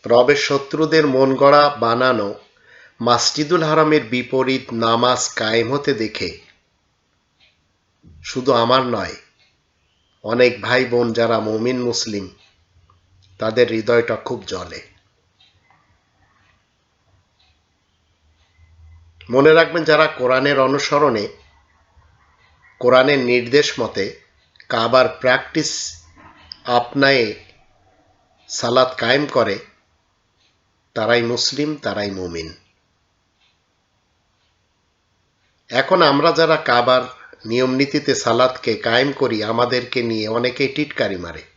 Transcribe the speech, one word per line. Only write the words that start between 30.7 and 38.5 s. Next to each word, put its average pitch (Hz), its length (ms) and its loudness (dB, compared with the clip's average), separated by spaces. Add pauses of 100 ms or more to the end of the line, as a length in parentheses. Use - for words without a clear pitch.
তারাই 117 260 2 (100)
মুসলিম, 139 380 -4 (140)
তারাই 101 340 -6
মুমিন। 85 300 -10 (3250)
এখন 135 280 0 (120)
আমরা 143 200 4 (100)
যারা 160 160 4 (140)
কাবার 123 320 2 (480)
নিয়ম 127 300 0
নীতিতে 139 320 -2 (120)
সালাতকে 120 480 0 (140)